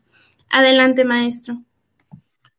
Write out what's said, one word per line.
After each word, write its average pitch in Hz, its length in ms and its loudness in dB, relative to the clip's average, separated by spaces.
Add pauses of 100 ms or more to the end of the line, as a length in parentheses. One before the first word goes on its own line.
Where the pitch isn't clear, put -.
(500)
Adelante, 262 540 2
maestro. 240 580 -6 (960)